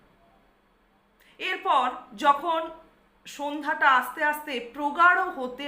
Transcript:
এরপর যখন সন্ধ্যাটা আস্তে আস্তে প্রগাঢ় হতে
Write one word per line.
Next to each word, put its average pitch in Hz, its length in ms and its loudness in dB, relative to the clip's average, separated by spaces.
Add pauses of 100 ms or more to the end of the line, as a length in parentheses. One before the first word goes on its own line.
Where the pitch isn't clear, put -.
(1400)
এরপর 339 480 0 (300)
যখন 294 440 2 (640)
সন্ধ্যাটা 294 680 -2
আস্তে 254 320 0
আস্তে 302 280 -2 (160)
প্রগাঢ় 339 520 4 (100)
হতে 254 360 -8